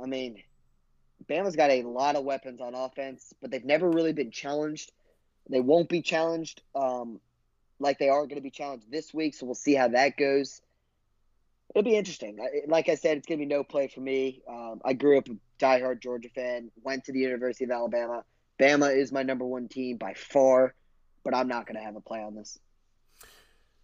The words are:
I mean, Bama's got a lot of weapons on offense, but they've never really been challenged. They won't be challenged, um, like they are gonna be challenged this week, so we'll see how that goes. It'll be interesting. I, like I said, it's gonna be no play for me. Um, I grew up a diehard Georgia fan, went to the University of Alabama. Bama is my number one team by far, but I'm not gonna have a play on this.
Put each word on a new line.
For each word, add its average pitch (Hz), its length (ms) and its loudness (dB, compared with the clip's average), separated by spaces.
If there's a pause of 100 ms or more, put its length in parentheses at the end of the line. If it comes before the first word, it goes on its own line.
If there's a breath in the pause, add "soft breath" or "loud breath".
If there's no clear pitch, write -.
I 127 40 -12
mean, 127 360 -8 (840)
Bama's 175 280 -2
got 151 140 6
a 127 140 4
lot 127 320 0
of 143 80 -2
weapons 131 380 -8
on 123 120 -10
offense, 131 680 -10
but 127 100 -12
they've 123 140 -8
never 160 240 4
really 165 240 4
been 131 180 -4
challenged. 151 600 -6 (580)
They 127 120 2
won't 151 280 4
be 170 120 0
challenged, 165 600 -2 (140)
um, 123 440 -4 (600)
like 139 200 0
they 139 100 4
are 143 180 4
gonna 143 140 -10
be 135 80 -10
challenged 127 400 -12
this 156 240 -8
week, 151 220 -2
so 131 100 -12
we'll 123 100 -6
see 143 200 2
how 127 140 4
that 131 260 2
goes. 139 460 0 (1080)
It'll 208 140 2
be 220 120 2
interesting. 143 460 -4
I, 143 260 -6
like 160 220 2
I 165 60 4
said, 156 220 0
it's - 100 -12
gonna 160 120 -4
be 147 60 -6
no 143 180 -2
play 139 240 -2
for 131 140 -14
me. 131 480 -2
Um, 117 340 -12
I - 100 2
grew 139 240 6
up 131 120 0
a 113 80 -10 (220)
diehard 127 420 2
Georgia 123 280 -8
fan, 123 420 -6 (100)
went 135 240 -6
to 143 60 -12
the 131 80 -2
University 127 460 -2
of 120 60 -2
Alabama. 120 520 -2 (360)
Bama 143 360 6
is 135 160 2
my 135 120 -2
number 127 220 -4
one 127 220 -6
team 127 300 -6
by 98 180 -10
far, 131 580 6 (500)
but 127 100 -2
I'm 127 140 2
not 120 180 -4
gonna 110 180 -10
have 107 120 -12
a 104 60 -16
play 113 200 -10
on 107 140 -12
this. - 240 -18 (1200 soft breath)